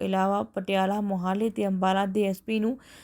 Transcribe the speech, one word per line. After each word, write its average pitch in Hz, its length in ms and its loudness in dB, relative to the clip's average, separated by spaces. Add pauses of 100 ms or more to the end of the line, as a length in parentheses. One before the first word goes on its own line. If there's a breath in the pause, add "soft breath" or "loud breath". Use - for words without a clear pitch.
ਇਲਾਵਾ 196 440 0
ਪਟਿਆਲਾ, 196 580 -2
ਮੋਹਾਲੀ 196 480 0
ਤੇ 208 160 -2
ਅੰਬਾਲਾ 190 420 2
ਦੇ 202 180 2
ਐਸ 190 160 -2
ਪੀ 220 180 -2
ਨੂੰ 233 160 0 (280 loud breath)